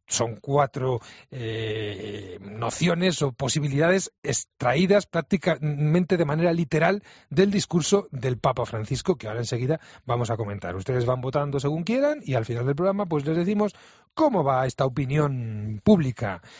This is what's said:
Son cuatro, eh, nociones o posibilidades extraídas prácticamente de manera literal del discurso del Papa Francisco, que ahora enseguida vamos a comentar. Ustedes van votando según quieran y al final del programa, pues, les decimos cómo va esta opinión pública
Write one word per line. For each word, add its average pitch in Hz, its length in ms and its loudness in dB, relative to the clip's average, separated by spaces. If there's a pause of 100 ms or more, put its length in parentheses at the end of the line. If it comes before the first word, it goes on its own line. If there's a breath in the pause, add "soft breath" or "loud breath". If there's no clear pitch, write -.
Son 113 340 -2
cuatro, 135 580 0 (300 loud breath)
eh, 107 1120 -8
nociones 165 800 -2
o 139 120 0
posibilidades 147 760 0 (120)
extraídas 170 840 2
prácticamente 156 1120 0
de 160 80 2
manera 165 280 2
literal 170 500 2 (260 loud breath)
del 190 220 4
discurso 196 600 2
del 127 280 -2
Papa 123 260 0
Francisco, 123 500 -2
que 107 120 -10
ahora 110 120 -4
enseguida 127 400 -2 (260 loud breath)
vamos 120 260 0
a 113 60 0
comentar. 101 380 -6
Ustedes 120 300 -2
van 127 160 0
votando 143 380 -2
según 151 240 -2
quieran 277 400 0
y 135 100 -4
al 113 120 0
final 120 200 -4
del 143 100 0
programa, 196 300 0
pues, 151 200 -2
les 160 120 0
decimos 208 360 0 (420 loud breath)
cómo 254 280 4
va 135 220 2
esta 135 200 0
opinión 127 1000 -2
pública 123 580 2 (180 loud breath)